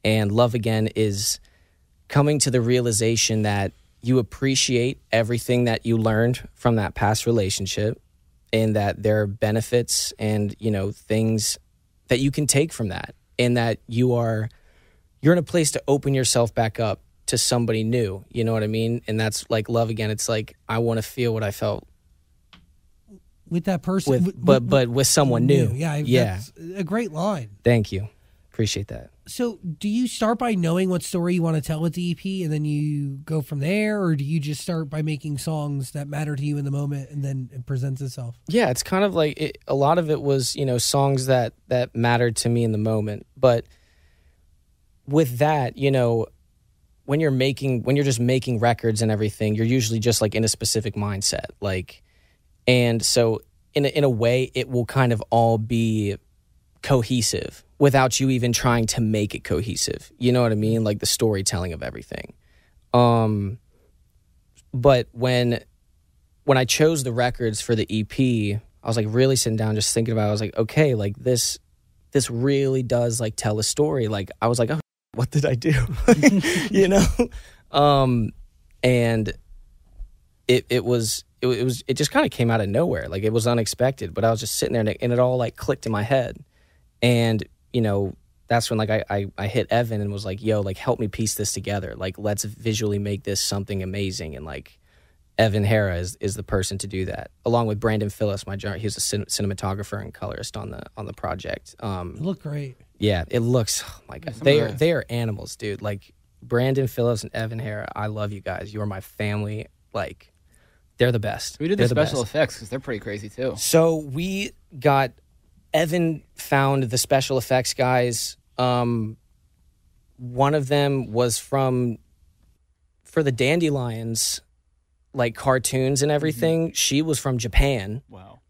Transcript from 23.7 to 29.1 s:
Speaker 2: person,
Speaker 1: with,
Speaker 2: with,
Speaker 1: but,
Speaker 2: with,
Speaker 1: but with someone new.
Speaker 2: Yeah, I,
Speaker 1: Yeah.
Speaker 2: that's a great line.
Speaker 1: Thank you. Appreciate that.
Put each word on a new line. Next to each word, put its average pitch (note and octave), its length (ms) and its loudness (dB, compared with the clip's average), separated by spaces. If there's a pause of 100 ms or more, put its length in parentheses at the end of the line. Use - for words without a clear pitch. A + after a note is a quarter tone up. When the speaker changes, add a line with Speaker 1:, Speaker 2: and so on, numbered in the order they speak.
Speaker 2:
person, F3+ 300 0
Speaker 1:
with, D3+ 140 4
Speaker 2:
with, D3+ 180 -4
Speaker 1:
but, C3 180 6
Speaker 2:
with, A#2+ 80 -4
Speaker 1:
but B2+ 180 4
with B2+ 180 2
someone B2 400 4
new. C3 280 6
Speaker 2:
Yeah, D3+ 180 -2
I, D3 60 -2
Speaker 1:
Yeah. B2+ 260 4 (120)
Speaker 2:
that's G2+ 160 -12 (240)
a G3 80 -4
great G3+ 280 -4
line. D#3 380 -4 (140)
Speaker 1:
Thank A#2 280 4
you. G2 160 -6 (440)
Appreciate G#2 360 -4
that. A#2 220 -14 (180)